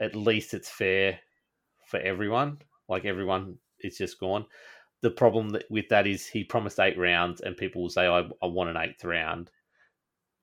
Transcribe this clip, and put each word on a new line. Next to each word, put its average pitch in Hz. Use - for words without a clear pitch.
at 110
least 107
it's 92
fair 95
for -
everyone. 110
Like, 92
everyone, 95
it's -
just -
gone. 98
The 117
problem 113
that, 104
with 107
that 101
is 98
he 104
promised 104
eight 95
rounds 87
and 95
people 92
will 87
say, 92
"I, 87
I 92
want 87
an 82
eighth 82
round." 85